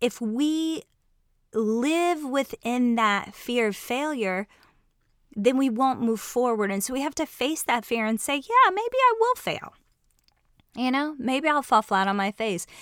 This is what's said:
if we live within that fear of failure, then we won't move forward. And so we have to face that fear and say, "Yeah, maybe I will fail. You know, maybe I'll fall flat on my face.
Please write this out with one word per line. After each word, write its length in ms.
if 180
we 640
live 720
within 720
that 400
fear 320
of 80
failure, 720
then 220
we 120
won't 320
move 180
forward. 520
And 120
so 100
we 80
have 140
to 100
face 380
that 220
fear 200
and 140
say, 180
"Yeah, 340
maybe 260
I 220
will 160
fail. 400
You 160
know, 280
maybe 280
I'll 140
fall 200
flat 260
on 100
my 140
face. 340